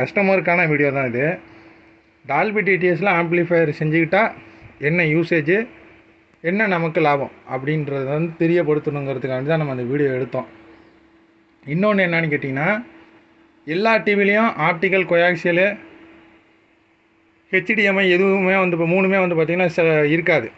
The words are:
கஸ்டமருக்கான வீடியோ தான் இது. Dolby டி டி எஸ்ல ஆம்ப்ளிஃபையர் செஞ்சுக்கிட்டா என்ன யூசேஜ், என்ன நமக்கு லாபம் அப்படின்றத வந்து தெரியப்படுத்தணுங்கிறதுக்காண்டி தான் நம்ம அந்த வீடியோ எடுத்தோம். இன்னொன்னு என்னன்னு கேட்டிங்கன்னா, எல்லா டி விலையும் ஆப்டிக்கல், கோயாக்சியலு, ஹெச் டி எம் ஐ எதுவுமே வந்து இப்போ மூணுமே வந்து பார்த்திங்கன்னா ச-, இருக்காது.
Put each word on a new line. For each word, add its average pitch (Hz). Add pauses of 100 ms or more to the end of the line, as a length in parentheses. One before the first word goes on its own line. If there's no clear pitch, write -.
கஸ்டமருக்கான 175
வீடியோ 143
தான் 131
இது. 123 (1040)
Dolby 196
டி 196
டி 180
எஸ்ல 175
ஆம்ப்ளிஃபையர் 170 (100)
செஞ்சுக்கிட்டா 160 (680)
என்ன 170 (140)
யூசேஜ், 165 (960)
என்ன 208
நமக்கு 165
லாபம் 143 (200)
அப்படின்றத 139
வந்து 165 (100)
தெரியப்படுத்தணுங்கிறதுக்காண்டி 143
தான் 160
நம்ம 139
அந்த 123
வீடியோ 143
எடுத்தோம். 127 (1300)
இன்னொன்னு 196
என்னன்னு 165
கேட்டிங்கன்னா, 139 (1080)
எல்லா 220 (140)
டி 202
விலையும் 208 (180)
ஆப்டிக்கல், 180
கோயாக்சியலு, 175 (1900)
ஹெச் 185
டி 208
எம் 196
ஐ - (120)
எதுவுமே 190
வந்து 175
இப்போ 165
மூணுமே 190
வந்து 175
பார்த்திங்கன்னா 170
ச-, 156
இருக்காது. 160